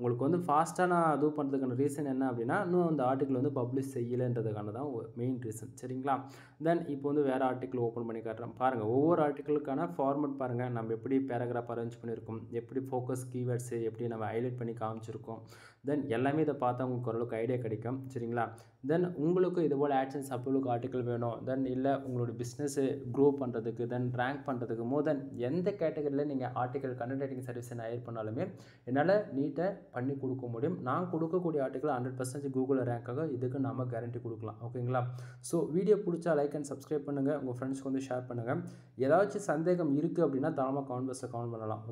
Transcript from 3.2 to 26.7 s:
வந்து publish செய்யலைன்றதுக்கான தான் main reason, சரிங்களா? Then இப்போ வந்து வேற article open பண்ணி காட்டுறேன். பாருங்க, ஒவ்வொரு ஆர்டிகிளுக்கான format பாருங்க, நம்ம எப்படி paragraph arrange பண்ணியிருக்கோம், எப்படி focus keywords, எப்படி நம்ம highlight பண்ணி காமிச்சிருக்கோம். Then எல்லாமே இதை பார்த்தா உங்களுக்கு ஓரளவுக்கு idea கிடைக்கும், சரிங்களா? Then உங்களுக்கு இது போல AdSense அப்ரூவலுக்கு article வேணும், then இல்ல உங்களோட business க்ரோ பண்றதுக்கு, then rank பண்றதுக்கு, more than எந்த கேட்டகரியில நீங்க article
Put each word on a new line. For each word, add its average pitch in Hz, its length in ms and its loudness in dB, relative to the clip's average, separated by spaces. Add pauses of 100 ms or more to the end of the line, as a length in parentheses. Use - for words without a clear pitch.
வந்து 139 200 2
publish 131 360 -2
செய்யலைன்றதுக்கான 117 840 0
தான் 143 120 -4 (300)
main 127 260 0
reason, 110 260 -8 (100)
சரிங்களா? 131 340 -2 (520)
Then 170 120 4 (140)
இப்போ 135 180 -2
வந்து 147 180 4
வேற 131 100 2 (100)
article 123 380 -2
open 113 220 -4
பண்ணி 113 180 -4
காட்டுறேன். 113 340 -6
பாருங்க, 127 240 4 (100)
ஒவ்வொரு 156 320 6
ஆர்டிகிளுக்கான 147 680 0
format 139 460 2
பாருங்க, 123 220 0 (140)
நம்ம 113 200 -2
எப்படி 131 200 4 (140)
paragraph 120 440 -2
arrange 117 260 -4
பண்ணியிருக்கோம், 110 400 -6 (200)
எப்படி 131 280 -4
focus 127 440 -2
keywords, 123 440 -2 (120)
எப்படி 117 240 -2
நம்ம 110 200 -2
highlight 123 280 0
பண்ணி 113 220 -4
காமிச்சிருக்கோம். 113 580 -6 (460)
Then 147 120 2 (160)
எல்லாமே 139 280 4
இதை 147 180 0
பார்த்தா 123 240 2
உங்களுக்கு 123 240 -2
ஓரளவுக்கு 113 320 -2
idea 123 200 0
கிடைக்கும், 113 360 -2 (140)
சரிங்களா? 117 320 -2 (440)
Then 165 140 4 (220)
உங்களுக்கு 180 420 4
இது 143 140 2
போல 143 200 4
AdSense 135 340 -2
அப்ரூவலுக்கு 131 380 2
article 127 360 0
வேணும், 117 380 0
then 131 140 0 (140)
இல்ல 131 120 0 (220)
உங்களோட 120 320 0
business 139 360 -4 (380)
க்ரோ 135 120 8 (140)
பண்றதுக்கு, 117 520 -2
then 123 120 0 (160)
rank 135 280 0
பண்றதுக்கு, 117 440 -2
more 147 160 2
than 147 100 2 (300)
எந்த 180 200 0 (120)
கேட்டகரியில 147 520 0
நீங்க 127 140 -2 (160)
article 127 380 -2